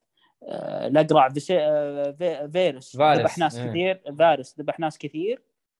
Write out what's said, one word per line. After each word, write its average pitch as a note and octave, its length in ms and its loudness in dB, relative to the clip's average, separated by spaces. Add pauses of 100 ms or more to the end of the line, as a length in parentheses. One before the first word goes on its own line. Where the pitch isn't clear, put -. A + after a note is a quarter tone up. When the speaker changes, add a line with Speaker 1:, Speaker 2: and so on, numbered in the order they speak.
(420)
Speaker 1:
آه، - 440 -10
الأقرع D3+ 420 4
فيسي-، D3 320 -2
آه، C#3+ 500 -2
في-، D3 380 -6
فيروس D3+ 480 -2
Speaker 2:
فارس، D3 240 4
Speaker 1:
ذبح A#2 180 0
ناس D3+ 200 0
Speaker 2:
إيه. A#2+ 120 -6
Speaker 1:
كثير، F3+ 480 -4
فارس D#3 400 2
ذبح D#3 220 -6
ناس D#3 180 -6
كثير E3+ 440 -8 (380)